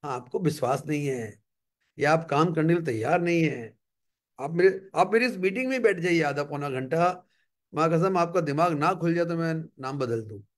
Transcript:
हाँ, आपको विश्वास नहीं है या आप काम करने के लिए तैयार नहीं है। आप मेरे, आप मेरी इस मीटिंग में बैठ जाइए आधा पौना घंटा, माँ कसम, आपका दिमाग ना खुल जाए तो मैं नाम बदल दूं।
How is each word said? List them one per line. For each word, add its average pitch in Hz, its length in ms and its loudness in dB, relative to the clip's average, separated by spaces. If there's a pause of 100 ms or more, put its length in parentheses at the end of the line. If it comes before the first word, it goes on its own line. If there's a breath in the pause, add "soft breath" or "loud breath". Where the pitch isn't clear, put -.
हाँ, 139 120 -6
आपको 123 240 -6
विश्वास 143 480 0
नहीं 147 200 -2
है 120 320 -6 (600)
या 143 140 4
आप 160 160 0
काम 160 240 2
करने 160 200 2
के 175 60 2
लिए 160 60 -6
तैयार 131 360 0
नहीं 170 220 2
है। 120 340 -4 (600)
आप 143 120 -6
मेरे, 185 440 0
आप 185 180 2
मेरी 240 120 4
इस 202 120 -4
मीटिंग 196 320 -2
में 262 120 -2
बैठ 202 180 4
जाइए 170 220 2
आधा 143 220 0
पौना 143 260 -6
घंटा, 160 580 0 (460)
माँ 160 180 2
कसम, 180 260 2
आपका 170 240 2
दिमाग 160 320 2
ना 151 200 0
खुल 165 200 0
जाए 170 120 0
तो 170 120 -4
मैं 165 160 -2 (260)
नाम 135 200 -8
बदल 117 220 -2
दूं। 107 180 -14 (180)